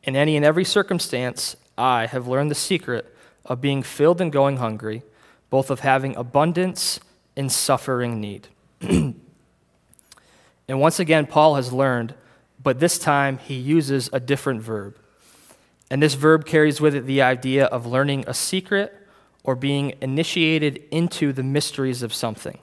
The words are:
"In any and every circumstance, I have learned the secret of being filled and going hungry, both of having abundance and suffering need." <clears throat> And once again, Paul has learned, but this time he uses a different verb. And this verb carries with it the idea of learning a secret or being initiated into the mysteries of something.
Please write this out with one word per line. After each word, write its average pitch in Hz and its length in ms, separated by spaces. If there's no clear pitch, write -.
"In 135 140
any 151 200
and 147 80
every 156 200
circumstance, 170 920
I 120 280
have 123 200
learned 139 240
the 147 60
secret 135 580
of 123 160
being 139 220
filled 165 380
and 165 120
going 139 240
hungry, 110 480
both 135 200
of 131 100
having 135 360
abundance 160 840
and 135 160
suffering 123 680
need." 104 280
<clears throat> 170 340
And 135 120
once 160 180
again, 156 280
Paul 151 280
has 127 180
learned, 127 440
but 131 200
this 170 180
time 139 400
he - 160
uses 135 580
a 135 60
different 127 440
verb. 107 360
And 135 140
this 151 120
verb 156 300
carries 151 360
with 151 120
it 131 140
the 135 160
idea 131 440
of 120 200
learning 135 400
a 127 80
secret 196 580
or 135 100
being 139 460
initiated 151 880
into 160 420
the 131 120
mysteries 135 580
of 113 100
something. - 500